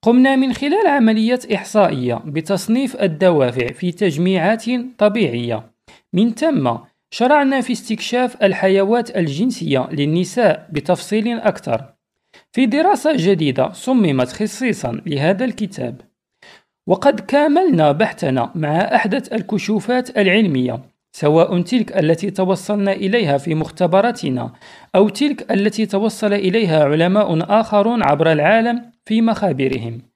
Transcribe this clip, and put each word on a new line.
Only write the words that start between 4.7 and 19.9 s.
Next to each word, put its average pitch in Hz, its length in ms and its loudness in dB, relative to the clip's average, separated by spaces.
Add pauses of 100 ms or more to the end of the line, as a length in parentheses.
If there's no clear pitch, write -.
طبيعية، 120 720 0 (420)
من 220 220 2
ثم 165 420 0 (340)
شرعنا 269 500 2
في 254 120 -4
استكشاف 240 680 -4
الحيوات 196 760 2
الجنسية 151 760 -2
للنساء 165 800 0
بتفصيل 208 680 -2
أكثر. - 560 -4 (580)
في 262 140 2
دراسة 311 500 2
جديدة 160 560 0
صممت 165 560 0
خصيصا 208 760 -6
لهذا 170 380 0
الكتاب، 127 560 -8 (840)
وقد 202 340 2
كاملنا 285 720 2
بحثنا 143 640 -2
مع 156 240 -2
أحدث 220 540 -2
الكشوفات 220 840 -4